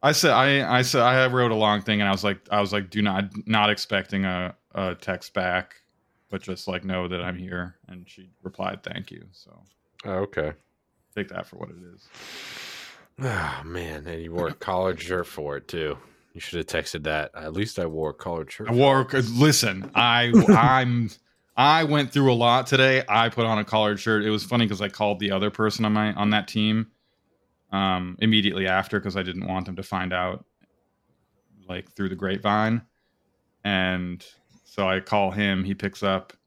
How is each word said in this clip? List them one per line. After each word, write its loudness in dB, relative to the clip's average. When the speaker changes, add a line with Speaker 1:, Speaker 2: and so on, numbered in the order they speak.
Speaker 1:
I 4
said, 4
I, 4
I 4
said, 2
I 6
wrote 2
a 0
long 4
thing, 0
and 2
I 2
was -4
like, 0
I 2
was -2
like, -2
"Do -2
not, 0
not 4
expecting -2
a, -4
a -4
text -8
back, -4
but -8
just, -10
like, -6
know -4
that -6
I'm -8
here." -10
And -20
she -20
replied, -8
"Thank -12
you." -20
So -20
Speaker 2:
Oh, -6
okay. -4
Speaker 1:
take -6
that -10
for -20
what -12
it -20
is. -20
Speaker 2:
Oh -4
man, -10
and -10
you -12
wore -4
a -6
collared -4
shirt -4
for -8
it -14
too. -6
You -20
should -8
have -6
texted -6
that. -4
"At -12
least -6
I -4
wore -4
a -10
collared -8
shirt." -12
Speaker 1:
I 0
wore, 6
'cause 0
listen, 2
I, 4
Speaker 2:
<laughs> 8
Speaker 1:
I'm, 4
I 6
went 0
through 6
a 4
lot 4
today. 4
I 4
put 0
on 0
a -2
collared 2
shirt. 0
It 0
was -2
funny 2
'cause -4
I -4
called -2
the -2
other 0
person -2
on 0
my, 0
on 0
that 0
team, -2
um, -2
immediately 2
after 0
'cause -6
I -2
didn't -8
want -4
them -12
to -12
find -6
out, -4
like, -10
through -4
the -6
grapevine. 0
And -2
so -2
I 2
call 0
him, 0
he -4
picks -8
up -2